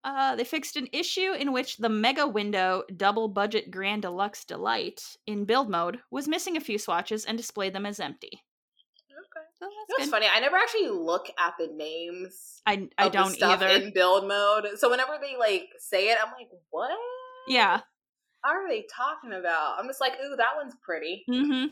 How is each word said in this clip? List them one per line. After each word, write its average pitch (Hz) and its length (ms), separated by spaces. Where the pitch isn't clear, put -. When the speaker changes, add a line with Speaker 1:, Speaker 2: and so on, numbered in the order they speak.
Speaker 1:
Uh, 269 320
they 233 100
fixed 302 320
an 254 160
issue 370 420
in 277 180
which - 240
the 226 140
Mega 254 360
Window 196 580
Double 208 320
Budget 202 420
Grand 196 300
Deluxe 196 460
Delight - 800
in 202 180
build 233 240
mode 175 300
was 269 160
missing 349 300
a 285 40
few 214 180
swatches 208 480
and 226 100
displayed 196 380
them 196 100
as 208 160
empty. - 420
Speaker 2:
Okay. 311 340
Speaker 1:
So - 20
that's - 0
Speaker 2:
You 359 60
know 415 220
what's 359 180
Speaker 1:
good. 302 40
Speaker 2:
funny? 220 220
I 214 80
never 294 160
actually 427 320
look 180 380
at 170 200
the 165 80
names 170 1000
Speaker 1:
I, 202 320
I 196 100
Speaker 2:
of 185 60
the 202 60
Speaker 1:
don't 190 160
Speaker 2:
stuff 190 280
Speaker 1:
either. 190 60
Speaker 2:
in 196 240
build 190 340
mode. 202 420
So 254 100
whenever 262 320
they, 277 180
like, 202 300
say 202 300
it, 233 160
I'm 226 80
like, 254 160
"What 247 260
Speaker 1:
Yeah. 226 360
Speaker 2:
are 359 280
they 220 200
talking 262 440
about?" 165 440
I'm 220 80
just 269 140
like, 254 140
"Ooh, 277 220
that 240 200
one's 277 260
pretty." 165 460
Speaker 1:
Mm-hmm. 262 440